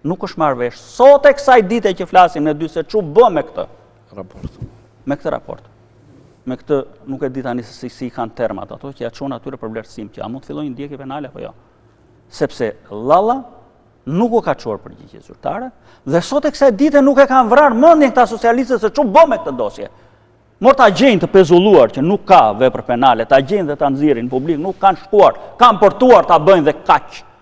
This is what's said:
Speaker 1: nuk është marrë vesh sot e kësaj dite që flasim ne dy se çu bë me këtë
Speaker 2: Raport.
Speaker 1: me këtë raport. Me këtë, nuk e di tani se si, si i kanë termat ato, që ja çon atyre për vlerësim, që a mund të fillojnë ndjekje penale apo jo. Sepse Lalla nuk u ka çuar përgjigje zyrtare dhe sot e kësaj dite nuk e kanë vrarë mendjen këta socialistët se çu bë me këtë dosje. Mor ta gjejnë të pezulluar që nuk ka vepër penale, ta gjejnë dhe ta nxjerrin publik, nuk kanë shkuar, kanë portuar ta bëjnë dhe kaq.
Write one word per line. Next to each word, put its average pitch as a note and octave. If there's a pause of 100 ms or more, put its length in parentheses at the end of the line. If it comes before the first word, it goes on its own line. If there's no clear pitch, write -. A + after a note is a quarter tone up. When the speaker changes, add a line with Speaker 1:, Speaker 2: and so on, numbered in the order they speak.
Speaker 1:
nuk F3+
është F#3
marrë C#3
vesh A#2+
sot C#4+
e C#4
kësaj B3
dite A3
që F3+
flasim E3+
ne D3+
dy D#3+
se E3
çu G#3+
bë G#3
me D3+
këtë - (500)
Speaker 2:
Raport. - (500)
Speaker 1:
me C#3
këtë D#3
raport. - (800)
Me B2+
këtë, D3 (280)
nuk C3+
e C#3
di B2+
tani B2
se G#2
si, -
si B2+
i -
kanë A2+
termat G#2+
ato, C#3
që B2+
ja A#2
çon C#3
atyre B2+
për A2
vlerësim, A2
që -
a G#2+
mund C3
të -
fillojnë D3
ndjekje C#3
penale C#3
apo -
jo. - (800)
Sepse B2+ (180)
Lalla E3 (680)
nuk G#3
u A3+
ka D3
çuar G#2+
përgjigje -
zyrtare A3 (360)
dhe D#3+
sot C#4+
e -
kësaj C#4
dite C#4+
nuk C#4
e C#4
kanë B3+
vrarë C4+
mendjen D4
këta B3
socialistët A#3
se G#3+
çu C#4+
bë G#3+
me A3+
këtë C#3
dosje. G#2 (680)
Mor B3+
ta B3
gjejnë G3
të E3+
pezulluar F3
që C3+
nuk F#3+
ka F3+ (160)
vepër B2
penale, A#2+
ta C#3
gjejnë E3
dhe C#3+
ta C#3
nxjerrin C3+
publik, C#3
nuk F#3
kanë F#3+
shkuar, F#3 (220)
kanë A#3
portuar G#3
ta G#3+
bëjnë D#3+
dhe D3+ (140)
kaq. - (200)